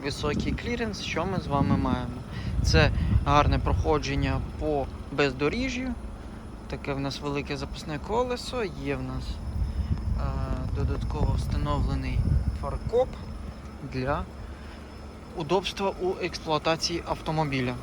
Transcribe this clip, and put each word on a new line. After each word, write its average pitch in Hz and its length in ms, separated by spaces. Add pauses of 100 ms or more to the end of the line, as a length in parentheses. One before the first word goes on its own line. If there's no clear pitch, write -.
високий 143 480
кліренс. 233 500
Що 160 240
ми 190 140
з 156 80
вами 143 300
маємо? 127 440 (420)
Це 156 280 (340)
гарне 143 340
проходження 139 800 (180)
по 151 260 (260)
бездоріжжю. 190 840 (760)
Таке 143 240
в 135 60
нас 139 220
велике 143 360
запасне 143 500
колесо, 240 560 (200)
є 139 120
в 131 80
нас, 131 200 (920)
е, - 40 (540)
додатково - 640
встановлений 135 800 (420)
фаркоп 180 480 (840)
для 139 300 (1120)
удобства 180 640
у 185 200
експлуатації 160 880
автомобіля. 139 760